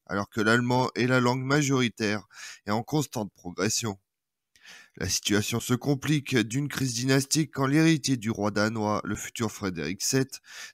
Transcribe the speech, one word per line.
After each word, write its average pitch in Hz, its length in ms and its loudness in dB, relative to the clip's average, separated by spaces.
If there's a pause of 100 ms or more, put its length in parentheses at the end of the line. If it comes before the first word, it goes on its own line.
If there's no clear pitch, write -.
alors 98 240 -4
que 120 100 -2
l'allemand 123 540 4
est 117 120 0
la 127 140 2
langue 127 240 0
majoritaire 127 840 0 (400)
et 104 40 -2
en 110 120 0
constante 120 520 -4
progression. 98 640 -4 (960)
La 90 120 -4
situation 104 520 0
se - 140 0
complique 135 640 0
d'une 120 300 0
crise 131 260 -4
dynastique 135 580 2
quand 135 140 0
l'héritier 151 500 4
du 110 140 -4
roi 104 200 0
danois, 104 540 0
le 104 120 -4
futur - 360 -4
Frédéric 90 500 -4
sept, - 380 -2 (340)